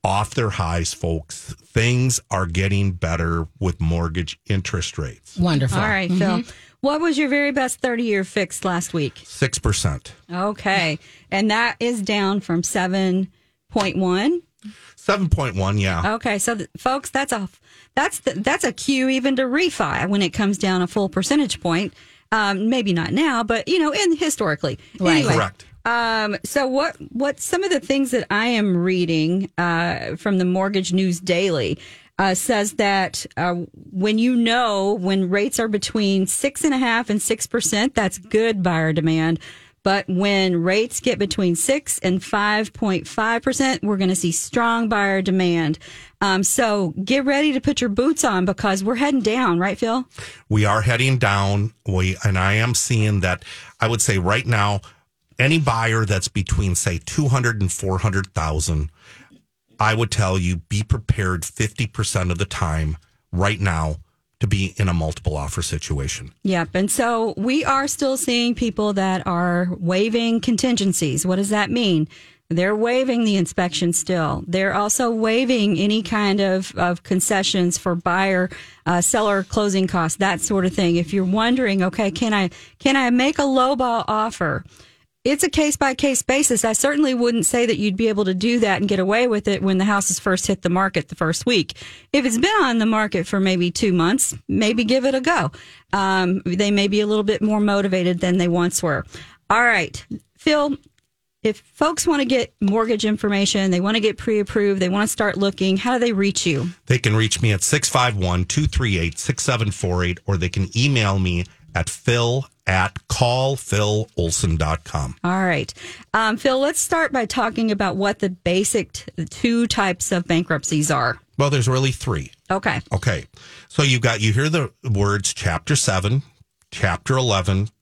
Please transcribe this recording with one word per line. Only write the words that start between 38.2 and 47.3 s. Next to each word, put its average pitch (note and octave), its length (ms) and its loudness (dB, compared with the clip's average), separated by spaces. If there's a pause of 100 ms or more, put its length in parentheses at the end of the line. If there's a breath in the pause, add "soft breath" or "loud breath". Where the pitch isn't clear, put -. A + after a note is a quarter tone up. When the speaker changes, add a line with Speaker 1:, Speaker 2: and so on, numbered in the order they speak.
Speaker 3:
buyer D#3+ 320 0
demand. D#3+ 460 2 (420 loud breath)
But G3 280 0
when F#3+ 520 2
rates G3+ 380 0
get B3 180 0
between G3 380 0
six - 440 -2
and F#3 220 0
five G#3 520 -2
point F#3+ 340 -2
five A3+ 340 -2
percent, C4 400 0
we're G3+ 160 0
gonna F#3+ 180 0
see E3+ 180 -2
strong A#3 560 0
buyer G3 320 0
demand. F3 580 0 (420 loud breath)
Um, G3 220 2
so G#3 460 0 (160)
get C4+ 180 2
ready C#4+ 300 2